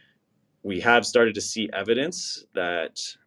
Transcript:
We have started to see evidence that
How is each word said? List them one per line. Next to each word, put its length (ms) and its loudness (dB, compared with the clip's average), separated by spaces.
We 180 -6
have 240 6
started 300 4
to 60 -4
see 320 -6
evidence 680 -4
that 460 -4